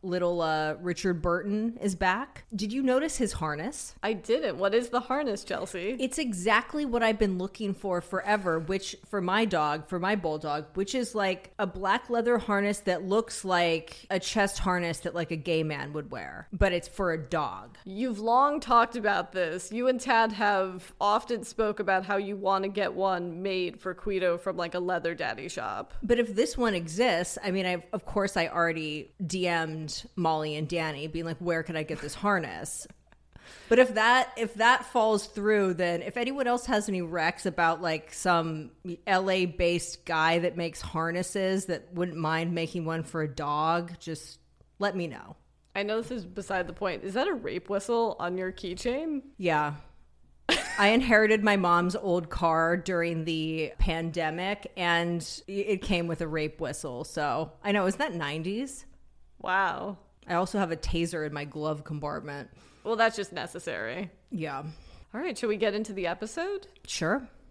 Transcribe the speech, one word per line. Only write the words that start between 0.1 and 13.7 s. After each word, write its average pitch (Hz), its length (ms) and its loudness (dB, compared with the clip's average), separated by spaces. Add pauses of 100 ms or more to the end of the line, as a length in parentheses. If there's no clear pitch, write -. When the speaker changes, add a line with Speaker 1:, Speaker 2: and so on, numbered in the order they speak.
Speaker 1:
uh, 156 420 0
Richard 180 380 0
Burton 202 600 0
is 196 160 -2
back. 196 480 -2 (100)
Did 208 180 -4
you 262 80 -2
notice 269 360 2
his 226 160 0
harness? 156 720 -6
Speaker 2:
I 220 80 2
didn't. 220 440 0
What 196 160 2
is 240 180 2
the 240 100 0
harness, 254 420 -2
Chelsea? 190 560 -4
Speaker 1:
It's 262 200 -2
exactly 226 640 2
what 240 180 0
I've 220 160 4
been 196 200 2
looking 196 360 -4
for 185 260 -2
forever, 185 600 0
which 190 340 -4 (140)
for 208 120 -2
my 190 260 2
dog, 151 420 0
for 185 100 -4
my 185 160 2
bulldog, 156 600 -2
which 196 200 -2
is, 247 220 0
like, 190 420 0
a 202 80 0
black 190 420 0
leather 233 300 4
harness 202 420 2
that 180 240 0
looks 214 400 0
like 175 640 2